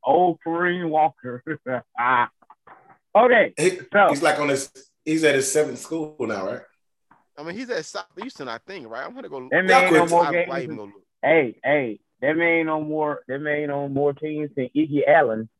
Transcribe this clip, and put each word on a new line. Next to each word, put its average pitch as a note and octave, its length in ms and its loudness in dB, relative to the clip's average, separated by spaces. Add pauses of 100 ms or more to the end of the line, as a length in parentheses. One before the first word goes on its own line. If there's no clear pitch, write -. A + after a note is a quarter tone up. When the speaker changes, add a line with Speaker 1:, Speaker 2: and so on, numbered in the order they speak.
Speaker 1:
Old E3 420 2
Kareem F3 440 -2
Walker. D3 540 -2 (220)
<laughs> B2 180 -6 (140)
Ah. A#2+ 320 2 (880)
Okay, A#3 420 6
Speaker 2:
He, F3+ 220 2 (120)
Speaker 1:
so G3 180 6
Speaker 2:
he's, C#3+ 120 -2
like, D3 160 4
on C#3+ 120 0
his, C#3 200 -2 (340)
he's D#3 200 -2
at D3 100 6
his C3 180 0
seventh C#3+ 280 0
school D#3 400 -8
now, G#2+ 260 -4
right? G#2 160 -8 (760)
Speaker 3:
I C#3+ 80 -16
mean, E3+ 120 -12
he's A#3+ 160 -12
at F3 140 -6
Southeastern, F#3+ 640 -14
I A2+ 100 -10
think, F#3 280 -16
right? A2+ 160 -12
I'm A#3+ 120 -14
gonna C4+ 140 -16
go C3+ 100 -12 (100)
Speaker 1:
That - 140 0
Speaker 3:
look. - 20 -2
Speaker 1:
man F#3 280 4
no D#3 80 6
Speaker 2:
Quit. E3+ 100 0
Speaker 1:
more E3+ 160 4
Speaker 3:
I, C#3+ 40 -2
Speaker 1:
games F3 200 -2
Speaker 3:
I C3+ 120 -6
even A#2+ 60 -10
Speaker 1:
than A2+ 80 -12
Speaker 3:
go G#2+ 60 -14
look. G2+ 200 -20 (200)
Speaker 1:
Hey, C#3 400 2
hey, C3 360 0 (220)
that D3+ 160 0
man E3 300 2
no D#3 140 -2
more, D3+ 460 -4
that C3 120 -6
man D3 300 -4
no C#3+ 200 -4
more C#3+ 240 0
teams D3+ 420 -6
than B2+ 200 -4
Iggy D3 320 0
Allen. A#2 420 4 (100)